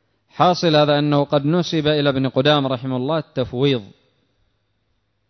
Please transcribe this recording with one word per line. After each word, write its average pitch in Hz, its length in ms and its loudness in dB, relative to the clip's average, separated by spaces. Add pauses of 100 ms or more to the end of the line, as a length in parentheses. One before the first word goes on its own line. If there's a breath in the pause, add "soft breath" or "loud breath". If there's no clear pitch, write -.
(280)
حاصل 170 480 2
هذا 147 220 2
أنه 147 260 0
قد 143 220 -2
نسب 160 400 -2
إلى 147 220 2
ابن 135 200 0
قدامة 139 400 0
رحمه 131 280 -6
الله 139 220 -4
التفويض 127 640 -2 (1500)